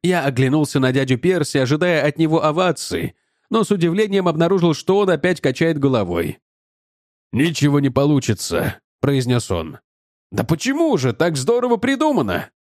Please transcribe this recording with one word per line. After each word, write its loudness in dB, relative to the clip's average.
Я 0
оглянулся 2
на 2
дядю 0
Перси, 0
ожидая 2
от -2
него 2
овации, -2
но 2
с -2
удивлением 0
обнаружил, 2
что 0
он 2
опять 0
качает 0
головой. 0
«Ничего 2
не 0
получится», 0
произнёс 0
он. -6
«Да -4
почему 0
же? 0
Так 0
здорово 0
придумано!» -2